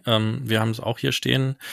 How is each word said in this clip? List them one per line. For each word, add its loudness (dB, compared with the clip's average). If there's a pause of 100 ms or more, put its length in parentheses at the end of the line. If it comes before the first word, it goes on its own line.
Ähm, 0
wir 2
haben 2
es -4
auch -4
hier 0
stehen. 0 (180)